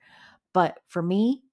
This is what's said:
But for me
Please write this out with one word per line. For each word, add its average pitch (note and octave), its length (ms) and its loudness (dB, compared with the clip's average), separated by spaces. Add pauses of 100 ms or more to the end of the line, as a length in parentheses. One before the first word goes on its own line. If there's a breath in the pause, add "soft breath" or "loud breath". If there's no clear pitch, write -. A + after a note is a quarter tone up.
(520 loud breath)
But F3 360 0
for F3 140 -6
me G#3+ 400 0 (100)